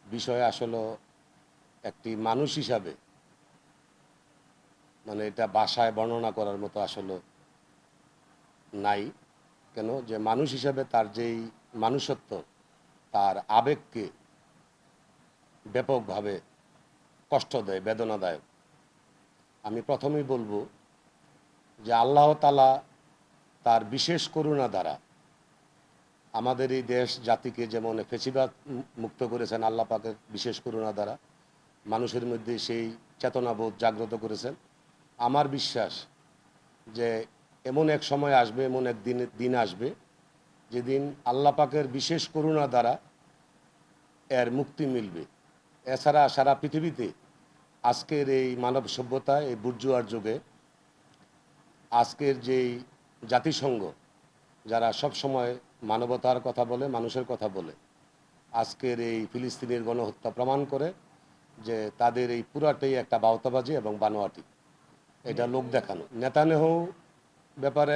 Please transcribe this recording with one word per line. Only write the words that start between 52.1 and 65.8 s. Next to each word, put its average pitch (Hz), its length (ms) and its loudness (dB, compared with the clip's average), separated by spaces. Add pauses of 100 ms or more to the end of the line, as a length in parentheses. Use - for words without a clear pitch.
যেই 123 400 0 (420)
জাতিসংঘ, 123 600 0 (840)
যারা 113 260 2
সব 147 220 -2
সময় 127 440 -2 (240)
মানবতার 120 580 0
কথা 120 240 -2
বলে, 120 240 -4
মানুষের 117 360 -4
কথা 110 240 -4
বলে, 92 240 -8 (800)
আজকের 117 480 -2
এই 113 320 -2
ফিলিস্তিনের 123 500 -4
গণহত্যা 113 480 -4
প্রমাণ 127 340 0
করে 139 240 -2 (720)
যে 110 400 -4
তাদের 120 320 2
এই 120 120 -2 (100)
পুরাটাই 139 420 2
একটা 120 240 -2
বাউতাবাজি 120 640 2
এবং 107 180 -4
বানোয়াটি, 104 440 -2 (800)
এটা 120 220 -2
লোক 127 180 -2 (120)
দেখানো। 95 360 -2